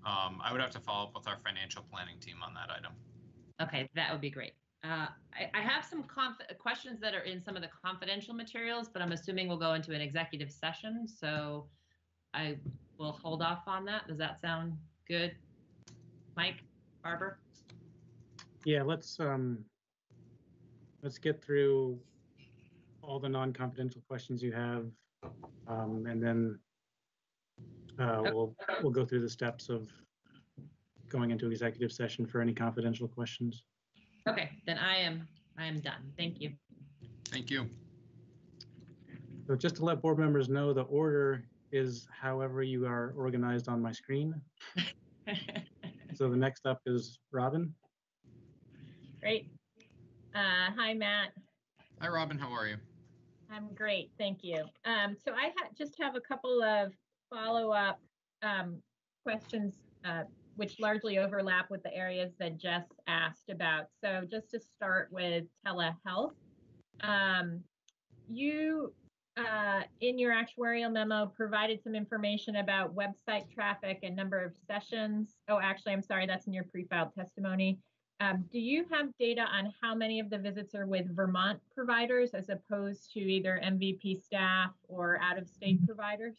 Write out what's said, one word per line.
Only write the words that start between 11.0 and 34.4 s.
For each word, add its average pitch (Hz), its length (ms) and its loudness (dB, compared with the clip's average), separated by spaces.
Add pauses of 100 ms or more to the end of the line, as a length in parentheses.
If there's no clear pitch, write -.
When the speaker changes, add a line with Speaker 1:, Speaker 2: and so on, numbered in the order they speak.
Speaker 2:
so 147 580 -4 (680)
I 147 240 -2 (380)
will 151 160 -6
hold 160 300 -4
off 175 240 0
on 190 200 -4
that. 208 200 -4
Does 156 120 -8
that - 220 -4
sound 165 340 -2 (340)
good? 170 260 0 (1000)
Mike, 180 260 -2 (400)
Barbara? 170 320 -4 (1300)
Speaker 3:
Yeah, 151 180 4
let's, 160 360 -2
um, 127 460 -2 (1400)
let's 139 160 -8
get 156 240 -2
through 135 560 4 (1040)
all 139 160 -6
the 135 100 -4
non-confidential 127 760 -2
questions 123 340 -6
you 123 120 0
have, 120 320 -2 (840)
um, 110 420 -2
and 113 140 0
then, 113 380 2 (1400)
uh, 117 220 2
Speaker 2:
Okay. 110 100 2
Speaker 3:
we'll, 113 240 0 (280)
we'll 139 100 2
go 123 120 2
through 123 180 0
the 113 80 -2
steps - 380 -6
of 113 200 -4 (1200)
going 120 240 0
into 117 180 0
executive 117 400 0
session - 340 -2
for 117 160 0
any 117 120 4
confidential 117 560 0
questions. 117 560 -4 (640)
Speaker 2:
Okay, 196 220 -2 (160)